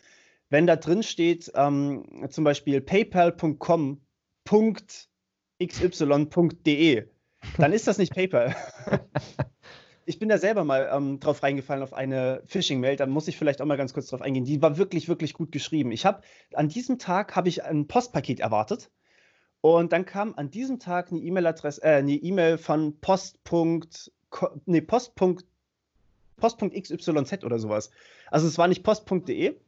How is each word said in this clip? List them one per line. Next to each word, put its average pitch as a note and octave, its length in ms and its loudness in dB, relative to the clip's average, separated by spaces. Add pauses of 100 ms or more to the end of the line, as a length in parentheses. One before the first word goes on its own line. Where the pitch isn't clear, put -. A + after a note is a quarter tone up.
(500)
Wenn D#3 180 4
da E3+ 80 6
drin E3 260 0
steht, E3+ 540 -2
ähm, C#3+ 720 0
zum D#3 140 -2
Beispiel C#3+ 380 2
paypal F3+ 500 2
Punkt D#3+ 280 -4
com D3 420 0 (420)
Punkt - 640 0 (520)
X F3+ 220 -6
Y D3+ 480 2
Punkt E3+ 380 0
D D3 300 4
E, G#2 100 -6 (500)
dann D3+ 140 6
ist A3 160 0
das G3+ 100 2
nicht F#3+ 160 0
PayPal. E3+ 400 0 (320)
<laughs> - 240 -4 (960)
Ich E3 140 -8
bin A3 80 -2
da G#3+ 100 4
selber F#3 280 0
mal, C3+ 260 0
ähm, C#3 300 -2
drauf D3 200 0
reingefallen C#3 420 -2
auf C3 100 -10
eine C3 540 -2
Phishing-Mail, C#3 500 0
da C#3 80 0
muss D3 240 -2
ich - 80 -8
vielleicht C#3+ 240 -2
auch C#3 40 -4
mal D3 120 0
ganz C3+ 160 -4
kurz C#3+ 140 -8
drauf B2+ 140 -10
eingehen. C3 220 -2
Die C#3 180 -2
war D3+ 160 4
wirklich, F#3 300 -2
wirklich E3 260 -4
gut - 200 -8
geschrieben. C#3 380 -2
Ich A#2 140 -4
hab, F#3+ 180 0 (300)
an D3+ 140 2
diesem A#3+ 300 -4
Tag F#3+ 380 -4
hab F3+ 120 0
ich - 160 -2
ein D3 240 -2
Postpaket E3+ 540 -2
erwartet A2 500 -2 (720)
und E3 320 4
dann F3+ 120 0
kam G3+ 300 -6
an C#3+ 140 -6
diesem B3+ 300 -6
Tag F3+ 320 -6
eine E3 100 -4
E-Mail-Adresse, E3 640 -2
äh, D3+ 140 6
eine C#3 160 2
E-Mail E3 440 2
von D#3 420 -2
Post - 440 -2
Punkt E3 680 -2 (200)
ko-, - 340 -6
nee, E3 160 4
Post A#3 340 -2
Punkt, F#3 300 0 (880)
Post A3+ 220 0
Punkt G3 180 -4
X F#3 140 -10
Y D#3 360 -2
Z F#3 200 -8
oder A#2 140 -2
sowas. G#2+ 320 -4 (400)
Also D#3 160 2
es D#3 100 -2
war E3+ 100 4
nicht F#3 160 0
Post G#3+ 220 0
Punkt F#3 240 -4
D B2 60 -4
E F3 180 -2 (140)